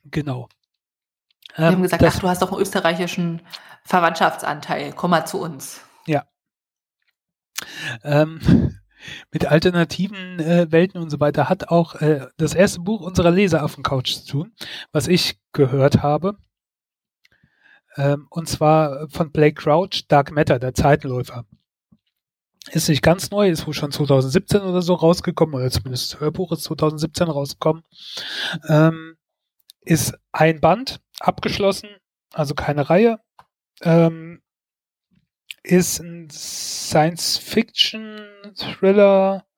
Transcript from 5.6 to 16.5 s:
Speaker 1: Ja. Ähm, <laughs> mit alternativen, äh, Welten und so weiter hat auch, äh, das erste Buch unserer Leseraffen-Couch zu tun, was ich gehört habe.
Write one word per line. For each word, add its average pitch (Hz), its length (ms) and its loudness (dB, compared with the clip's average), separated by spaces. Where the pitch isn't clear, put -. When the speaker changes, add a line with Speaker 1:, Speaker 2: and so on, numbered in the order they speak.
Speaker 1:
Ja. 156 200 -2
Ähm, 156 360 0
<laughs> - 400 2
mit - 160 -4
alternativen, 180 920 0
äh, 170 320 2
Welten 175 300 2
und 165 80 -8
so 147 100 -6
weiter 147 300 0
hat - 200 -4
auch, 170 260 2
äh, 151 320 0
das 156 160 -2
erste 180 260 2
Buch 190 220 -6
unserer 175 300 2
Leseraffen-Couch 151 840 0
zu - 140 -12
tun, 156 260 -6
was 147 160 -2
ich - 320 0
gehört 139 520 2
habe. 156 340 -2